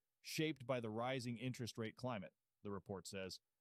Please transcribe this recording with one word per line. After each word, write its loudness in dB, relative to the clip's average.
shaped 2
by 4
the 0
rising 2
interest -2
rate -2
climate, -2
the -2
report -2
says. -4